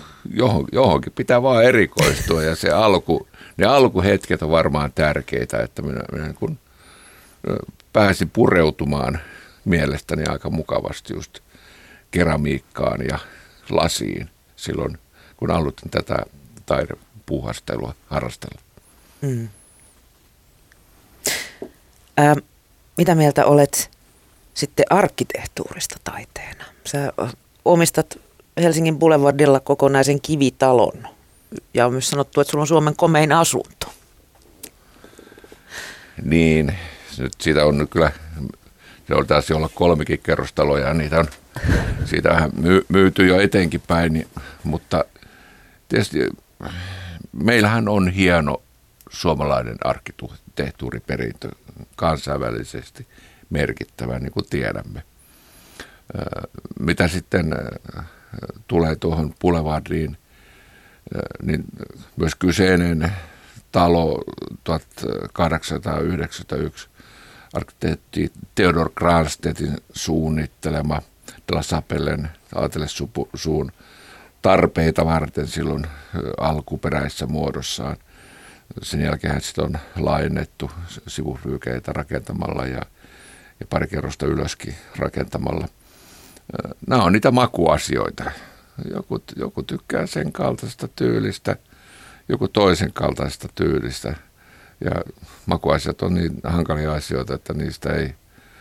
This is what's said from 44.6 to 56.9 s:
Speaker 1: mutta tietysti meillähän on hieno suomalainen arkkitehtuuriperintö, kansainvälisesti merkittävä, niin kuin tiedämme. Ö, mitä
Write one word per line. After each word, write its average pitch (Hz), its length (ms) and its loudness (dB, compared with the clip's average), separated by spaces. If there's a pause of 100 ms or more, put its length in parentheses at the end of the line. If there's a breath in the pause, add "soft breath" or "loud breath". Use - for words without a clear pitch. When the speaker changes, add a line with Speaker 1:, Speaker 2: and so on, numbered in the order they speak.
Speaker 1:
mutta - 420 -2 (840 soft breath)
tietysti 78 400 0 (1120 loud breath)
meillähän 110 460 4
on 98 200 2
hieno 87 520 2 (480)
suomalainen 67 760 -2
arkkitehtuuriperintö, - 1700 -8 (460)
kansainvälisesti 69 1120 -4 (420 soft breath)
merkittävä, 62 680 -4
niin 64 120 -8
kuin - 180 -6
tiedämme. 50 540 -6 (1120 loud breath)
Ö, - 40 -8 (600)
mitä 87 280 2